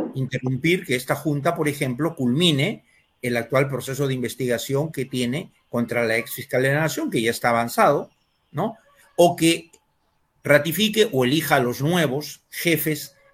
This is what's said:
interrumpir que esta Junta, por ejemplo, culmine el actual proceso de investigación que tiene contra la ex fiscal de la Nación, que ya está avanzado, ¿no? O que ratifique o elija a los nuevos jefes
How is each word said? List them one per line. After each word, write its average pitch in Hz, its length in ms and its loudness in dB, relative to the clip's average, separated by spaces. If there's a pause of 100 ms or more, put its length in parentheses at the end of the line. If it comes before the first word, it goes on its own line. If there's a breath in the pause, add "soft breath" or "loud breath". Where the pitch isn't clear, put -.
(160)
interrumpir 131 680 -2
que 123 120 -2
esta - 180 -4
Junta, 147 400 0
por 156 140 -2
ejemplo, 143 480 -2
culmine 147 680 2 (380 soft breath)
el 120 160 -2
actual 135 320 0
proceso 135 380 -4
de 135 80 -2
investigación 127 760 -2
que 135 140 -6
tiene 127 460 -4 (180)
contra 120 360 -2
la 113 120 0
ex 117 160 -6
fiscal 127 300 -2
de 135 100 2
la 147 60 0
Nación, 196 320 -2
que 131 100 0
ya 113 80 2
está 117 200 0
avanzado, 139 600 2 (420)
¿no? 208 260 -4 (400 soft breath)
O 165 180 6
que 165 340 2 (760)
ratifique 170 680 4
o 131 140 2
elija 147 320 2
a 135 40 4
los 123 200 -4
nuevos 147 680 0
jefes 156 680 -2 (180)